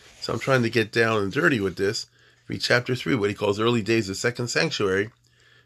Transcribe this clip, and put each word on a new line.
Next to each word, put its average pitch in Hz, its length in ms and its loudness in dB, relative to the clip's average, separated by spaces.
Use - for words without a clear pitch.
so - 120 -4
I'm 117 60 -2
trying 131 240 2
to 113 60 0
get 107 220 2
down 113 320 2
and 98 80 -2
dirty 143 280 2
with 95 180 -2
this, 98 280 -2
read 113 140 -6
chapter 123 340 0
three, 147 200 -2
what 101 140 0
he 104 60 -4
calls 101 240 0
early 117 220 2
days 110 260 0
of 95 100 -6
Second 120 320 -4
Sanctuary. 110 600 0